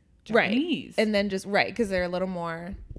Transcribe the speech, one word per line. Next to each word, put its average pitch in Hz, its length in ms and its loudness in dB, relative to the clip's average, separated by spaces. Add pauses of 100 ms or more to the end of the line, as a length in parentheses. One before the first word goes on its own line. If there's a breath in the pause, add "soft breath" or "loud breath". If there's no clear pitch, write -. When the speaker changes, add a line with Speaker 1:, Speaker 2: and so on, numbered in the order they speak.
(300)
Speaker 1:
Right. 214 180 6
Speaker 2:
Japanese. 254 480 0
Speaker 1:
And 214 180 4
then 202 140 2
just, 190 160 -4
right, 196 320 0
'cause 214 140 0
they're 185 140 0
a 175 40 -2
little 180 180 -2
more, 175 480 -6 (240)